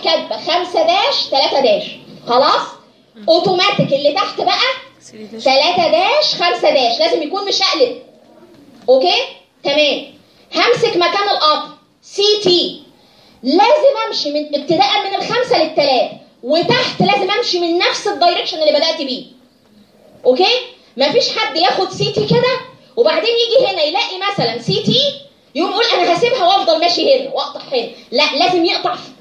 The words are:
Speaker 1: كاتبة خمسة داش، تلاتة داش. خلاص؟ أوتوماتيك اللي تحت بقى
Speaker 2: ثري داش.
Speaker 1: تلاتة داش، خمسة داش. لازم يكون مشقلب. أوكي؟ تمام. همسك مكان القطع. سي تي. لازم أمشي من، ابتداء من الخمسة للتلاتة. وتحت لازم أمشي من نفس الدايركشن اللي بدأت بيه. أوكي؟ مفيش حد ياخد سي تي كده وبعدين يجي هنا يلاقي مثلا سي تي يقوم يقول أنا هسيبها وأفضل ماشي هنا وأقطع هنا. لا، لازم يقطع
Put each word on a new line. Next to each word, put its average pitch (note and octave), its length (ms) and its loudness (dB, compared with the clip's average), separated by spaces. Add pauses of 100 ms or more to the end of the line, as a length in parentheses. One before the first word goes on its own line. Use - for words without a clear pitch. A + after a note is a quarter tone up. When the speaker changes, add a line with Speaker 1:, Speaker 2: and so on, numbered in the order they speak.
Speaker 1:
كاتبة D#4+ 340 -2
خمسة F4 500 -2
داش، G#4+ 440 0
تلاتة C#4 300 2
داش. G#3+ 220 2 (440)
خلاص؟ C4 340 2 (680)
أوتوماتيك F#4 640 2
اللي C#4+ 200 0
تحت G4+ 280 -4
بقى F#4+ 180 0 (420)
Speaker 2:
ثري - 220 -20
داش. A3 200 -14
Speaker 1:
تلاتة D4 480 2
داش، A4 440 2
خمسة - 340 0
داش. C4 300 2
لازم E4 240 0
يكون G4 240 -6
مشقلب. - 540 0 (880)
أوكي؟ F4 300 4 (440)
تمام. C#4+ 500 0 (420)
همسك G#4+ 420 2
مكان F4+ 320 0
القطع. D4+ 380 0 (340)
سي G#4 420 0
تي. F4 400 -2 (600)
لازم A4 540 4 (100)
أمشي D#4+ 240 -4
من، D4 240 -4
ابتداء G4 540 0
من G4 60 -4
الخمسة G#4+ 480 0
للتلاتة. C4+ 540 0 (260)
وتحت F4 580 0
لازم G4 300 2
أمشي G#4 280 -2
من E4+ 180 0
نفس A4 300 -2
الدايركشن F4 500 0
اللي D4+ 140 2
بدأت D#4 300 0
بيه. B3+ 220 -6 (1040)
أوكي؟ F4 300 4 (420)
مفيش D4 400 0
حد A4 200 -4
ياخد F#4 340 0
سي G#4 200 -4
تي G#4+ 140 -2
كده B4 340 2 (360)
وبعدين G4 340 0
يجي A#4 380 2
هنا F#4 160 -2
يلاقي F#4 360 -4 (120)
مثلا A#3+ 300 -4
سي G4 220 -2
تي C5+ 380 0 (340)
يقوم F4+ 160 -2
يقول G4+ 120 0 (100)
أنا F4 240 2
هسيبها A#4+ 280 2
وأفضل F4 340 2
ماشي D#4+ 360 2
هنا C4 180 -4
وأقطع C4+ 280 -6 (100)
هنا. B3 180 -4 (220)
لا، D4 240 0
لازم F4 300 2
يقطع - 300 -2 (260)